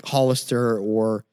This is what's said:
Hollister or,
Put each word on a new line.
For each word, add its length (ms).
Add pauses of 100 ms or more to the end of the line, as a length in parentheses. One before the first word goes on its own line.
Hollister 760
or, 540